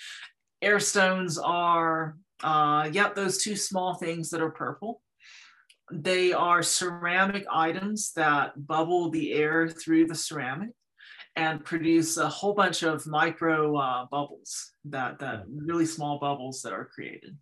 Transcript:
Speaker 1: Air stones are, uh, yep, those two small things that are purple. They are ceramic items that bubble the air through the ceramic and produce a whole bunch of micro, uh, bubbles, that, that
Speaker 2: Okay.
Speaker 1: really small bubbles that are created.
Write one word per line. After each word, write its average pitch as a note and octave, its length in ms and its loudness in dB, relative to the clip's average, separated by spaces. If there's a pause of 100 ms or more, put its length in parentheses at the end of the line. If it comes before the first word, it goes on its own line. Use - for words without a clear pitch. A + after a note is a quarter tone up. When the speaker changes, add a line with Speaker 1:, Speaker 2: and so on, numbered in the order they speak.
(600)
Speaker 1:
Air G3+ 180 4
stones F#3 580 2
are, E3 800 2 (260)
uh, D3+ 480 2
yep, G3+ 240 2
those F#3+ 280 0
two G#3 120 -4
small F#3 400 -2
things E3+ 360 -6
that E3 100 -2
are D#3+ 100 0
purple. D#3+ 500 -8 (880)
They F3+ 420 2
are F3 300 4
ceramic F3+ 880 0
items F#3 640 0
that D3 400 2 (140)
bubble E3 440 2
the D#3+ 220 -2
air D#3 360 2
through E3 380 4
the D#3+ 80 -6
ceramic D3+ 540 -6 (680)
and D#3+ 260 0
produce E3 540 2
a D#3 100 2
whole G3+ 260 0
bunch F#3+ 280 2
of D#3+ 240 0
micro, D#3 720 2
uh, B2+ 320 -2
bubbles, - 640 -8 (140)
that, C3+ 340 -6
that B2+ 220 -6
Speaker 2:
Okay. - 20 -14 (120)
Speaker 1:
really D#3+ 300 -2
small D3 320 -4
bubbles C#3 460 -6
that A2 100 -8
are A#2 120 -8
created. - 560 -16